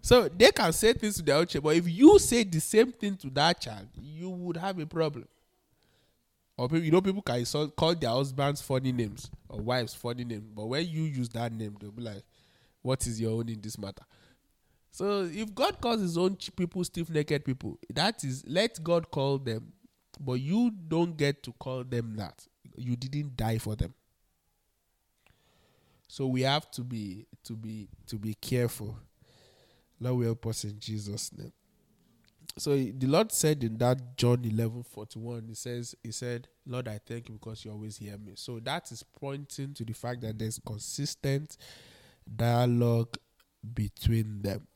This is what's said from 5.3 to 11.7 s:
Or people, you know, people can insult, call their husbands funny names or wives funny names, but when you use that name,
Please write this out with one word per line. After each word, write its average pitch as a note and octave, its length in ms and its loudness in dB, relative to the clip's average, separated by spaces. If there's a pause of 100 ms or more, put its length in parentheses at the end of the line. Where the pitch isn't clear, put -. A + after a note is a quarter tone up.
Or B2+ 120 -2
people, E3 160 2
you D3+ 80 4
know, F#3 80 8
people G3 200 0
can B2 160 -2
insult, D3 400 -2
call E3 180 2
their D#3 160 -2
husbands C#3 520 0
funny C3 300 0
names A2+ 360 -2 (200)
or G#2 120 -10
wives A#2+ 340 -2
funny A#2+ 300 -6
names, A2 200 -8 (100)
but G#2+ 120 -8
when C#3+ 220 -2
you D#3 140 -2
use C3 280 -2
that A#2 220 -2
name, G#2+ 280 -6